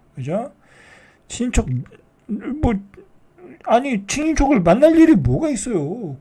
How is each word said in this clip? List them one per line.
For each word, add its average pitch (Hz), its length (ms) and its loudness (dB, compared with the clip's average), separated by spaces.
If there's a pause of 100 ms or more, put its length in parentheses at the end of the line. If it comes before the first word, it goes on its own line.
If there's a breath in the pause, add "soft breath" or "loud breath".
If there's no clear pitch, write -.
(160)
그죠? 180 360 -8 (760 loud breath)
친인척, 233 400 -4 (960)
뭐, 240 120 0 (920)
아니, 233 420 0
친인척을 285 540 0
만날 262 360 4
일이 320 180 8
뭐가 147 340 0
있어요. 196 720 -6